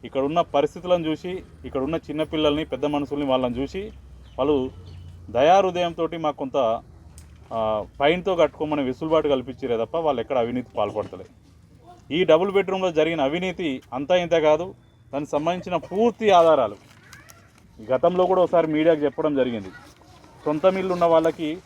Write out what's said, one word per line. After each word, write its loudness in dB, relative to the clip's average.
ఇక్కడున్న 0
పరిస్థితులను 0
చూసి, -6
ఇక్కడున్న -4
చిన్నపిల్లల్ని, 0
పెద్ద -4
మనుషుల్ని, -4
వాళ్ళని 0
చూసి -6
వాళ్ళు 2
దయాహృదయంతోటి 2
మాకు -2
కొంత, -4
ఆ, -4
ఫైన్తో 0
కట్టుకోమని -2
వెసులుబాటు 0
కల్పించారే -4
తప్ప -6
వాళ్ళు 0
ఎక్కడ -4
అవినీతి -6
పాల్పడతలే. -6
ఈ 0
డబుల్ 4
బెడ్‌రూమ్‌లో -2
జరిగిన 0
అవినీతి -4
అంతా 0
ఇంత 0
కాదు, 2
దానికి -6
సంబంధించిన -4
పూర్తి 0
ఆధారాలు 4
ఈ -16
గతంలో 2
కూడా 4
ఒకసారి 2
మీడియాకు 4
చెప్పడం -2
జరిగింది. -2
సొంత -2
ఇల్లు -2
ఉన్న 2
వాళ్ళకి 2